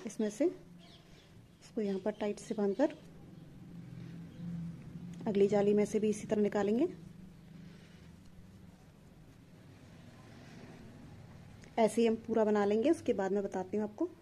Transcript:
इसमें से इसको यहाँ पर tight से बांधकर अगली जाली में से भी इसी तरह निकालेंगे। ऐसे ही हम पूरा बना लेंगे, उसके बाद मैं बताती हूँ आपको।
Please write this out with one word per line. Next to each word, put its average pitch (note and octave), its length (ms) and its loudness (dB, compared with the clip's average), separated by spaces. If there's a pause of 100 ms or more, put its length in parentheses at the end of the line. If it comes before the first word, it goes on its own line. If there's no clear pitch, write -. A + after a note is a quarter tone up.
इसमें G#3+ 240 0
से C#4 160 2
इसको - 1400 -8
यहाँ G3 180 0
पर G#3+ 140 -2
tight G#3 260 -2
से - 160 -6
बांधकर G#3+ 400 4 (2250)
अगली G3+ 200 6
जाली G3+ 260 4
में G#3 120 6
से G#3 140 0
भी G#3+ 100 2
इसी G#3 180 -2
तरह G#3 140 2
निकालेंगे। G#3 460 4 (4000)
ऐसे A3+ 220 6
ही A#3 60 6
हम A3+ 100 4
पूरा A3+ 280 2
बना G#3 200 4
लेंगे, A3 260 4
उसके D#4+ 220 2
बाद F#3+ 180 2
मैं G3+ 120 2
बताती F#3+ 340 -2
हूँ G#3+ 60 2
आपको। C4 260 -2 (120)